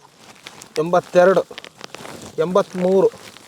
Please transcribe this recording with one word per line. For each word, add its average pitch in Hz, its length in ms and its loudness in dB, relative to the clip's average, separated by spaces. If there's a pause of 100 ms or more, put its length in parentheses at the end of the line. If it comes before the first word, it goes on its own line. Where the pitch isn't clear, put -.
(800)
ಎಂಬತ್ತೆರಡು, 175 600 2 (1000)
ಎಂಬತ್ತ್ಮೂರು, 185 680 0 (400)